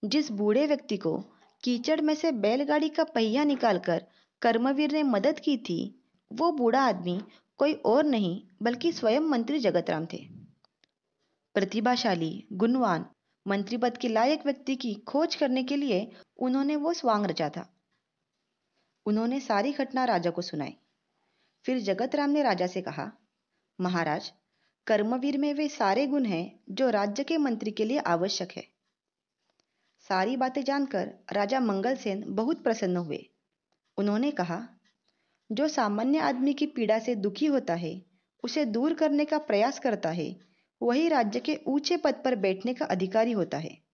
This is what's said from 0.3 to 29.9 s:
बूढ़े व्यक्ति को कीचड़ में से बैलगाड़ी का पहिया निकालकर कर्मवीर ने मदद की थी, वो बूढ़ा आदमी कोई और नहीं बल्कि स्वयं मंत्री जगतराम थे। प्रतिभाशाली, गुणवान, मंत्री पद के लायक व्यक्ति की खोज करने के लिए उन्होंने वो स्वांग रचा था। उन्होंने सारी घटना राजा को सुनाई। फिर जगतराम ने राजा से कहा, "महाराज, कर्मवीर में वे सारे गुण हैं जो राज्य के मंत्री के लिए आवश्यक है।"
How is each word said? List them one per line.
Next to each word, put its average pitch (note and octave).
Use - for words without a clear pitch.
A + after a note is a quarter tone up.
बूढ़े G#3+
व्यक्ति C#4+
को F#3
कीचड़ B3
में D4+
से D#4+
बैलगाड़ी C#4
का D#4
पहिया A#3+
निकालकर G3
कर्मवीर C4
ने D4+
मदद C4+
की C#4+
थी, F#3+
वो D#4
बूढ़ा C4
आदमी F#3
कोई D4
और C#4
नहीं G#3
बल्कि A#3+
स्वयं A#3+
मंत्री C#4+
जगतराम E3+
थे। -
प्रतिभाशाली, G3+
गुणवान, A3
मंत्री G3+
पद A#3+
के B3+
लायक B3+
व्यक्ति C4+
की B3
खोज D#4
करने C4
के C4
लिए A#3
उन्होंने C4+
वो D4+
स्वांग A3
रचा D#3+
था। -
उन्होंने A3+
सारी A3+
घटना C4
राजा F3
को E3+
सुनाई। D3
फिर B3+
जगतराम A#3+
ने D4
राजा F#3
से F#3
कहा, D#3
"महाराज, E3+
कर्मवीर B3
में D4
वे D4
सारे A#3
गुण C4+
हैं F#3
जो B3
राज्य G#3
के E4
मंत्री A3+
के G#3+
लिए B3+
आवश्यक F3+
है।" -